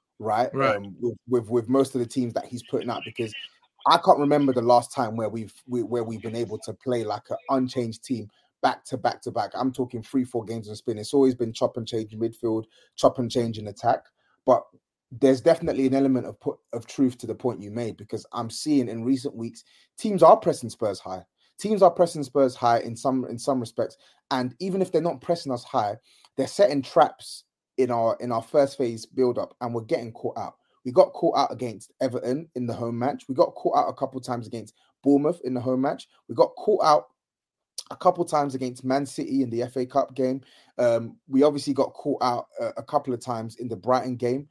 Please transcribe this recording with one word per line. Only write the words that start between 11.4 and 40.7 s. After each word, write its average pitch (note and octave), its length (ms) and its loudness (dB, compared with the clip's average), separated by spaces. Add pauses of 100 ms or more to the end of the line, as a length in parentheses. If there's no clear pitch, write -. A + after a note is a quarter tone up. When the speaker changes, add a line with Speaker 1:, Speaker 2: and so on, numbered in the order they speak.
Speaker 1:
chop - 240 -2
and A#2 100 -8
change A2 240 -6
in A2 80 -14
midfield, A2+ 460 -4 (320)
chop - 220 2
and A#2 120 -2
change A2+ 260 -2
in G#2+ 100 -10
attack. A#2 360 -2 (420)
But B2 200 4 (460)
there's C3 280 4
definitely D#3 460 2
an C3 80 2
element C3+ 320 2
of G2+ 160 -12
put, - 160 -6 (160)
of A#2 140 -8
truth B2+ 320 0
to A#2+ 80 -10
the G#2+ 80 -6
point G#2+ 260 -4
you G2+ 80 -12
made, A2 260 -6
because G#2+ 380 -10
I'm A#2 160 -6
seeing C3+ 400 0
in A#2 160 -6
recent C3 300 -2
weeks, A#2 280 -10 (340)
teams G3 260 2
are F3+ 120 12
pressing D3 340 -2
Spurs G#2 300 -6
high. F#2 240 -12 (360)
Teams G3+ 240 2
are F3 80 10
pressing E3 320 0
Spurs C3+ 320 2
high A#2 240 2
in A#2 180 -8
some, C3 280 -2
in A#2 120 -10
some C3 220 -2
respects. A2+ 380 -6 (340)
And B2+ 280 -2
even F#3+ 220 -2
if F3+ 100 -2
they're D#3+ 100 2
not D#3 200 -4
pressing E3 300 -4
us A#2+ 120 -6
high, A2 340 -2 (380)
they're C3 120 -2
setting D#3 340 2
traps - 640 0 (340)
in B2 140 2
our, A2+ 280 2
in B2 120 -6
our A2+ 100 -2
first C#3+ 360 2
phase A#2 280 -4
build B2+ 320 0
up, - 240 -6
and A#2+ 120 -6
we're A#2 80 -4
getting A#2 300 -4
caught - 280 -8
out. - 160 -10 (280)
We B2+ 80 -6
got F3 220 6
caught - 240 0
out C3+ 160 2
against A#2 480 -10
Everton C3 540 -2
in B2+ 100 -4
the A#2 80 -4
home A#2 240 -4
match. C3 320 -2
We C3 60 -4
got - 180 2
caught - 240 0
out - 120 2
a B2+ 40 -8
couple C3 240 -6
of B2 80 -10
times A#2 220 -6
against A2+ 260 -12 (300)
Bournemouth C#3+ 400 4
in B2+ 100 -4
the B2 80 -2
home C3 200 0
match. D3 260 -4 (200)
We - 80 -10
got D#3 200 4
caught - 280 0
out D3+ 240 4 (840)
a - 40 -12
couple F3+ 280 2
of E3+ 60 -4
times C#3+ 260 0
against B2+ 280 -6
Man C3+ 220 0
City C3 380 -2
in A#2+ 80 -2
the A#2 100 -2
F B2 160 -6
A B2+ 80 -2
Cup C3 300 -2
game. C3 260 -2 (380)